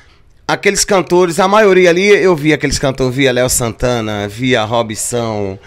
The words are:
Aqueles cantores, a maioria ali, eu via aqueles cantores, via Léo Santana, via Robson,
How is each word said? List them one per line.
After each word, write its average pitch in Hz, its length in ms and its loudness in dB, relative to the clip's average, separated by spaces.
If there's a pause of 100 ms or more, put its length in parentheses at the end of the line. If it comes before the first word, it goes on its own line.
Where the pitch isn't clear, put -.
(460)
Aqueles 190 380 -2
cantores, 180 540 0
a 190 80 2
maioria 190 420 4
ali, 180 200 2
eu 185 260 4
via 151 220 0
aqueles 139 220 -4
cantores, 131 360 -2
via 131 180 0
Léo 123 160 0
Santana, 113 800 -4
via 117 380 -2
Robson, 110 920 -4 (100)